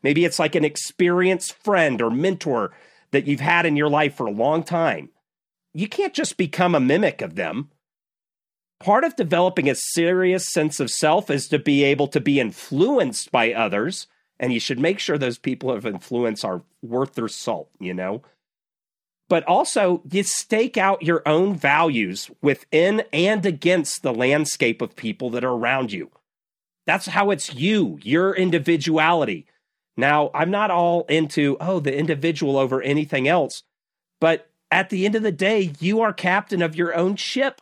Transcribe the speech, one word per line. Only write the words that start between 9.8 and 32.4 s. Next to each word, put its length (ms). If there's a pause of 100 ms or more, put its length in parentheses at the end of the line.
sense 320
of 120
self 400
is 160
to 100
be 260
able 260
to 100
be 200
influenced 920
by 200
others, 540 (340)
and 140
you 60
should 200
make 200
sure 180
those 220
people 320
of 120
influence 600
are 180 (220)
worth 320
their 120
salt, 520
you 120
know? 300 (1080)
But 160
also, 680
you 100
stake 560
out 240
your 260
own 280
values 720 (140)
within 580 (100)
and 360
against 560
the 100
landscape 680
of 160
people 360
that 120
are 100
around 380
you. 200 (760)
That's 220
how 240
it's 240
you, 480
your 280
individuality. 1160 (500)
Now, 380
I'm 160
not 180
all 360
into, 540
oh, 200
the 180
individual 640